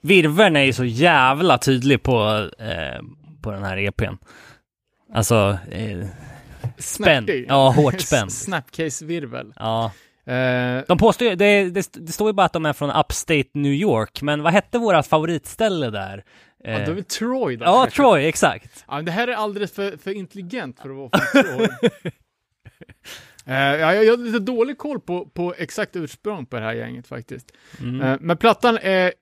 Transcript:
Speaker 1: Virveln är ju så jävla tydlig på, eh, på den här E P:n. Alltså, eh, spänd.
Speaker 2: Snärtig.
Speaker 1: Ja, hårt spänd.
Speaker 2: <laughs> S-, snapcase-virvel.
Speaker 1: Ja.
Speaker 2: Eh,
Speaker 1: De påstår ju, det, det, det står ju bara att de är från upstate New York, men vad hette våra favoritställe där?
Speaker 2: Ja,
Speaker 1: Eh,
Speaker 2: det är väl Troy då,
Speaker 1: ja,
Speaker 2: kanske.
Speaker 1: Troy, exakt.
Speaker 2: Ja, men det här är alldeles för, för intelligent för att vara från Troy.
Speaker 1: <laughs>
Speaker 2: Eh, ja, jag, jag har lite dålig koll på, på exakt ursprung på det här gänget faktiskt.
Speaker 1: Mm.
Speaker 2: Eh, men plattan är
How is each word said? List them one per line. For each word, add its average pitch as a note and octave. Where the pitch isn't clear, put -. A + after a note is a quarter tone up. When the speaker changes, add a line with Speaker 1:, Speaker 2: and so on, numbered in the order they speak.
Speaker 1:
Virveln E3+
är C#3+
ju C3
så B2+
jävla C#3
tydlig C3
på, G#2+
eh, E2
på A2
den G2
här F#2+
E G2
P:n. -
Alltså, G2+
eh, G2
spänd. -
Speaker 2:
Snärtig. C#3+
Speaker 1:
Ja, C3+
hårt D3
spänd. A#2
Speaker 2:
<laughs> -
S-, -
snapcase-virvel. D3+
Speaker 1:
Ja. A2+
Speaker 2:
Eh, B2+
Speaker 1:
De F3+
påstår A3+
ju, F#3+
det, G3+
det, F3+
det E3
står G#3+
ju G#3
bara F#3+
att -
de D#3+
är D3
från C#3+
upstate -
New C#3+
York, C#3+
men D3
vad E3
hette G#3
våra G3
favoritställe D#3+
där? G2
Speaker 2:
Ja, -
Speaker 1:
Eh, A2
Speaker 2:
det G#2
är -
väl G3
Troy A3+
då, A#2
Speaker 1:
ja, G#3
Speaker 2:
kanske. -
Speaker 1:
Troy, F3+
exakt. -
Speaker 2:
Ja, C3
men D#3
det E3+
här A#3
är B3
alldeles G#3
för, G3
för F#3+
intelligent G3
för C3+
att C3+
vara C3+
från -
Troy. E3+
Speaker 1:
<laughs> -
Speaker 2:
Eh, C3
ja, D3
jag, G#3+
jag A#3
har A#3+
lite A3+
dålig A#3+
koll D4
på, F3
på F3
exakt -
ursprung E3+
på A#2
det A2
här A2+
gänget A#2+
faktiskt. B2+
Speaker 1:
Mm. B2
Speaker 2:
Eh, C3
men E3
plattan A3+
är F#3